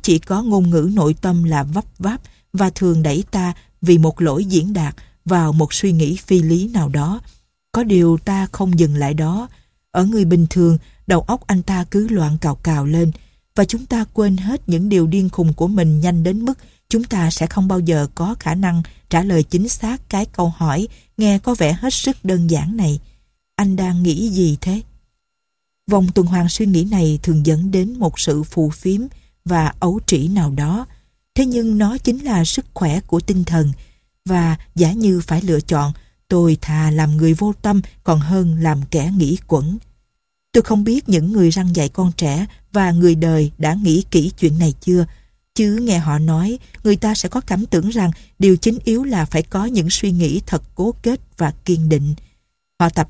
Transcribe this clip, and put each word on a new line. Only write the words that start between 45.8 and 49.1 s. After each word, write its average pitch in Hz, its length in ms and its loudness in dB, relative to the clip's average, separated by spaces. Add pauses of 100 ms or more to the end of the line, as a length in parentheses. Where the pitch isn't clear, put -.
nghe 208 160 0
họ 151 200 -2
nói, 165 400 0 (260)
người 208 120 4
ta 214 180 -2
sẽ 196 140 -6
có 254 120 -4
cảm 202 260 -4
tưởng 180 220 0
rằng 208 220 0 (280)
điều 190 180 6
chính 226 280 0
yếu 233 200 0
là 208 200 -2